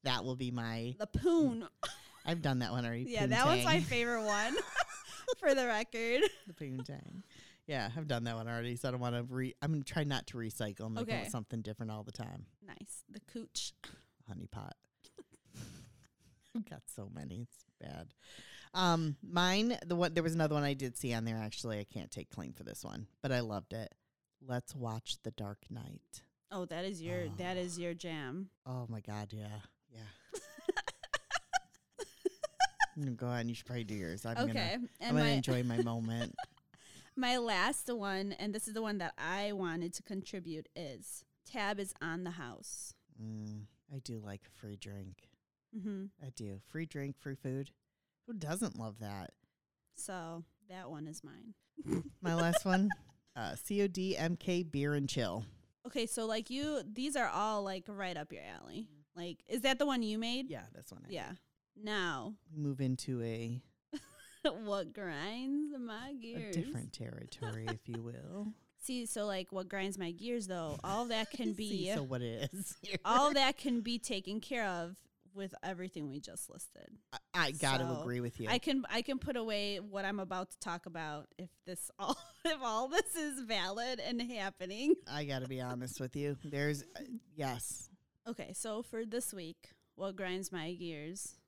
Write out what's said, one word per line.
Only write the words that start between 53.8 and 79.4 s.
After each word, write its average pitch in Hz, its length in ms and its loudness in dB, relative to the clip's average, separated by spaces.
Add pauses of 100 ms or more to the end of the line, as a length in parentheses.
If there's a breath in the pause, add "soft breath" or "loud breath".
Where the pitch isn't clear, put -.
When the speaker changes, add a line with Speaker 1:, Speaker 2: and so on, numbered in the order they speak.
Speaker 1:
O 202 40 6
D 185 300 2
M 170 180 4
K 180 280 2
Beer 147 320 4
and 139 120 4
Chill. 110 380 2 (400)
Speaker 2:
Okay, 240 220 0
so, 226 180 0
like, 220 240 0
you, 285 320 0 (100)
these 262 240 0
are 240 140 4
all, 208 340 2
like, 190 240 -2
right 196 300 -4
up 151 160 -6
your 87 100 -10
alley. 85 460 -10 (260)
Like, 175 220 -6 (100)
is 233 140 0
that 262 180 6
the 285 60 6
one 262 180 4
you 214 140 2
made? 240 320 0
Speaker 1:
Yeah, 117 140 -6 (100)
that's - 180 -14
one 87 160 -16
I - 40 -8
Speaker 2:
Yeah. 143 180 -4
Speaker 1:
made. 180 80 -8 (480)
Speaker 2:
Now 180 480 0 (200)
Speaker 1:
We 151 80 -6
move 139 200 2
into 127 400 2
a 117 400 -2 (320)
Speaker 2:
<laughs> - 560 -2 (160)
what 196 280 0
grinds 240 880 -2
my 233 300 -6
Speaker 1:
a 285 60 -8
Speaker 2:
gears. 233 400 -6
Speaker 1:
different 160 360 -2
territory, 113 800 -6
if 113 180 -6
you 113 140 -4
will. 147 460 -8 (180)
Speaker 2:
<laughs> - 180 -20
See, 247 220 -2
so, 214 200 -2
like, 190 280 -2
what 190 160 -4
grinds 190 280 -2
my 175 140 -2
gears, 214 360 -2
though, 165 360 -2
all 208 220 0
that 220 260 0
can 220 240 0
Speaker 1:
<laughs> - 0 -
See, 202 300 0
Speaker 2:
be 190 80 2
Speaker 1:
so 151 100 2
what 127 180 0
it 120 300 0
is 190 280 -6
<laughs> - 20 -18
here. 196 240 -4
Speaker 2:
all 254 280 8
that 269 240 6
can 247 240 2
be 240 180 0
taken 202 420 -2
care 240 240 0
of 175 320 -2 (380)
with 196 260 -6
everything 180 480 -4
we 139 100 -4
just - 300 -8
listed. - 380 -12 (260)
Speaker 1:
I, 120 40 -6 (180)
I 160 160 6
gotta 135 360 6
Speaker 2:
So, 123 140 0
Speaker 1:
agree 120 200 0
with 120 200 -2
you. 110 80 0
Speaker 2:
I 240 80 6
can, 269 320 4
I 233 140 2
can 262 160 0
put 262 180 0
away 208 420 0